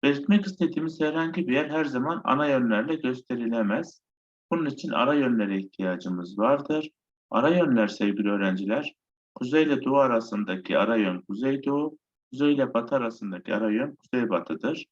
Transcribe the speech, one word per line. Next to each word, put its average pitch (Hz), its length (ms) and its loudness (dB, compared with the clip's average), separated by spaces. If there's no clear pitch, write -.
Belirtmek 165 420 4
istediğimiz 160 560 -2
herhangi 165 460 -2
bir 123 60 2
yer 139 160 0
her 156 160 0
zaman 139 380 -2
ana 147 240 2
yönlerle 127 480 2
gösterilemez. 120 1040 -4
Bunun 165 140 0
için - 260 -6
ara 127 220 2
yönlere 113 460 2
ihtiyacımız 92 760 -6
vardır. 143 520 0
Ara 123 200 2
yönler 143 380 4
sevgili 104 420 0
öğrenciler, 98 640 -2
kuzey 139 280 2
ile 139 200 0
doğu 135 140 2
arasındaki 104 800 0
ara 104 180 4
yön 95 260 0
kuzeydoğu, 139 760 -2
kuzey 147 220 2
ile 131 200 0
batı 117 220 0
arasındaki 107 600 -4
ara 107 160 0
yön 135 240 -2
kuzeybatıdır. - 960 -4